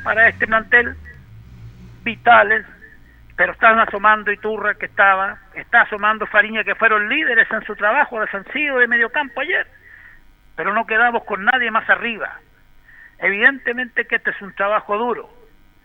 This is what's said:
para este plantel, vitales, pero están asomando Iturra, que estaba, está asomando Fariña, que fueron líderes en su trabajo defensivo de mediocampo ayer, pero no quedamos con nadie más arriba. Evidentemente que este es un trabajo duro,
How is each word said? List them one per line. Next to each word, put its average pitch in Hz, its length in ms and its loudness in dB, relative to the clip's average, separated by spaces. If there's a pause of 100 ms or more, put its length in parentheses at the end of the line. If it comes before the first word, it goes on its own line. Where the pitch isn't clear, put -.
para 220 260 2
este - 160 -4
plantel, 226 500 0 (1080)
vitales, 220 600 4 (720)
pero 180 180 0
están 226 260 4
asomando 208 540 2
Iturra, 208 420 -4
que 180 120 -10
estaba, 196 500 2 (160)
está 202 300 2
asomando 214 420 -2
Fariña, 214 400 0
que 190 100 -4
fueron 214 320 2
líderes 247 420 0
en 214 140 -6
su 214 100 -8
trabajo 220 460 0
defensivo 254 600 -4
de 240 80 4
mediocampo 240 520 -2
ayer, 359 260 -4 (920)
pero 185 160 -4
no 226 120 -2
quedamos 233 380 0
con 196 220 -6
nadie 240 260 0
más 214 180 -2
arriba. 202 480 -4 (800)
Evidentemente 240 920 -2
que 233 100 -2
este 208 140 -6
es - 100 -10
un 190 140 -16
trabajo 208 420 -2
duro, 240 320 -6 (560)